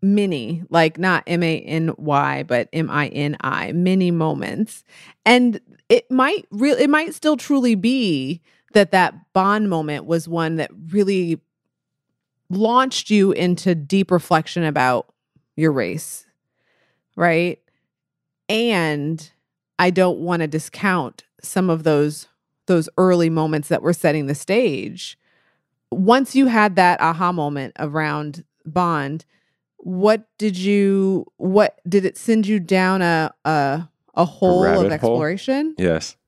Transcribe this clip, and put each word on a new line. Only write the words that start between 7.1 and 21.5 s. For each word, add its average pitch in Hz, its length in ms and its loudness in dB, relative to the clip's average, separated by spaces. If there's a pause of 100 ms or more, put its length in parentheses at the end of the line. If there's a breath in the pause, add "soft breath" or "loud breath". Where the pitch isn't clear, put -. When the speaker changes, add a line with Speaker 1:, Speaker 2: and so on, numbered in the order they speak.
Speaker 1:
still 302 220 0
truly 247 400 0
be 175 680 -2 (320)
that 202 180 4
that - 420 0
Bond 202 360 0
moment 151 360 -4
was 165 220 -2
one 165 280 -2
that 156 160 -4 (180)
really 185 500 0 (1120)
launched 233 600 0
you 196 220 4
into 180 440 0
deep 180 340 -2
reflection 170 540 0
about 127 500 0 (420)
your 156 160 0
race, 131 540 -6 (920)
right? 170 440 0 (880)
And 165 840 -2 (480)
I 180 120 4
don't 180 300 2
wanna 165 280 -2
discount 156 800 -4 (160)
some 185 280 -2